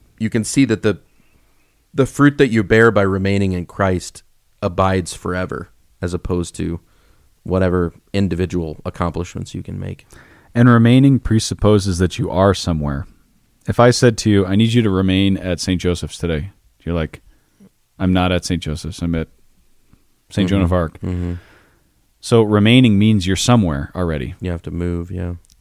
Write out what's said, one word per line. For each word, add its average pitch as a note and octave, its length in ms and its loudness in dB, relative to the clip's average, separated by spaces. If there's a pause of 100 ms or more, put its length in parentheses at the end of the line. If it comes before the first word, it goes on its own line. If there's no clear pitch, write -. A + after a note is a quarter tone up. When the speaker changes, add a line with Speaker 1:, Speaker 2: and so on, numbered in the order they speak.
(180)
Speaker 1:
you A2 120 -4
can A2 140 -2
see C3+ 220 2
that A2 160 -2
the, G2+ 180 0 (960)
the C3 120 2
fruit C#3+ 320 0
that C#3 120 4
you A2 140 0
bear A2+ 280 4
by G2+ 120 2
remaining G2 500 0
in F2+ 120 -4
Christ - 580 -4 (380)
abides F#2+ 520 -2
forever, F2+ 560 -8 (320)
as F2 120 -6
opposed F2 420 -4
to E2+ 260 -6 (600)
whatever F2+ 500 0 (180)
individual F2 720 -4
accomplishments F2+ 720 -8
you F#2+ 80 -10
can F#2+ 160 -12
make. F#2 260 -12 (480)
Speaker 2:
And A#2+ 140 6
remaining B2 520 6
presupposes G2+ 800 0
that F2+ 200 0
you - 100 -4
are F#2+ 240 2
somewhere. D2 540 -4 (600)
If - 120 -2
I B2 120 8
said A#2+ 280 2
to A2 100 -2
you, G2 160 2
"I F#2+ 100 -2
need A2+ 180 2
you A#2+ 80 4
to A2 80 0
remain F#2+ 480 2
at F2 220 -6
Saint F#2 200 -2
Joseph's E2+ 380 -4
today," E2 340 -4 (320)
you're E2+ 120 -6
like, D#2+ 260 -6 (800)
"I'm F#2 140 0
not F#2 180 0
at F2 140 -2
Saint E2+ 180 -4
Joseph's. D#2 380 -10
I'm E2+ 140 -4
at D#2+ 120 -6 (1040)
Saint F#2+ 200 -2
Joan G2+ 100 0
Speaker 1:
Mm-hmm. F#2+ 60 2
Speaker 2:
of E2+ 80 0
Arc." E2+ 280 -4
Speaker 1:
Mm-hmm. F2+ 320 -6 (840)
Speaker 2:
So A#2 220 2
remaining G#2+ 580 4
means G#2+ 280 2
you're F#2+ 80 0
somewhere F2 600 0
already. D#2+ 460 -6
Speaker 1:
You F2+ 100 -6
have E2+ 120 -8
to E2+ 80 -12
move, F2 400 -6
yeah. F2 240 -8 (260)